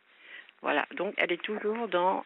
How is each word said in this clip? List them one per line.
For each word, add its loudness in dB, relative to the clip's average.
Voilà, 2
donc -2
elle 2
est 0
toujours -2
dans 2